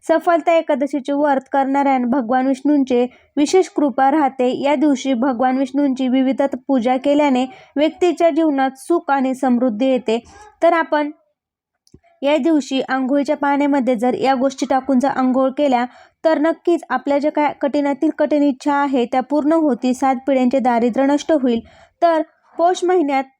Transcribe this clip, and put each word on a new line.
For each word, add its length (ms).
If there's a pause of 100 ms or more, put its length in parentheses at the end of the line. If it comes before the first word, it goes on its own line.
सफलता 420
एकादशीचे 600
व्रत 280 (100)
करणाऱ्यांना 560
भगवान 400
विष्णूंचे 600 (300)
विशेष 300
कृपा 440
राहते. 520
या 120
दिवशी 380
भगवान 440
विष्णूंची 500
विविध 340 (260)
पूजा 300
केल्याने 480 (300)
व्यक्तीच्या 540
जीवनात 480
सुख 340
आणि 240
समृद्धी 500
येते. 380 (400)
तर 100
आपण 380 (1080)
या 160
दिवशी 440
आंघोळीच्या 560
पाण्यामध्ये 580
जर 180
या 200
गोष्टी 360
टाकून 300
जर 80
आंघोळ 420
केल्या 360 (400)
तर 140
नक्कीच 500
आपल्या 300
ज्या 120
काय 300
कठीणातील 480
कठीण 340
इच्छा 300
आहे 320
त्या 160
पूर्ण 320
होती, 400
सात 220 (120)
पिढ्यांचे 320
दारिद्र्य 460
नष्ट 260
होईल. 280 (420)
तर 200 (360)
पौष 260
महिन्यात 400 (160)